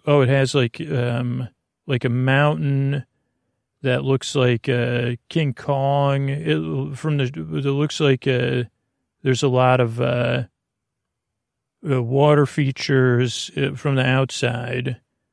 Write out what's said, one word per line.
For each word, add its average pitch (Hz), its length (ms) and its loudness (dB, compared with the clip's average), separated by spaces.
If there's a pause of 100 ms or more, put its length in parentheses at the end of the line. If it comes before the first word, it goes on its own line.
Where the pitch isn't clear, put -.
uh, 151 60 0
oh, 143 120 6
it 123 60 4
has, 135 280 2
like, 123 240 0
um, 123 680 -4 (380)
like, 131 180 -2
a 127 40 0
mountain 139 1000 0 (760)
that 131 200 0
looks 135 320 0
like, 123 340 2
uh, 123 440 -2 (160)
King 147 260 -2
Kong. 139 760 0
It, 151 680 -4
from 151 200 -2
the, 131 80 0
it 156 380 -6
looks 143 360 -2
like, 139 260 2
uh, 127 380 0 (580)
there's 131 220 0
a 139 40 2
lot 127 300 4
of, 117 220 0
uh, 123 440 0 (1400)
uh, 127 140 0
water 143 420 4
features, 127 1120 0
uh, 139 200 -2
from 139 180 -2
the 131 100 2
outside. 123 960 -2 (320)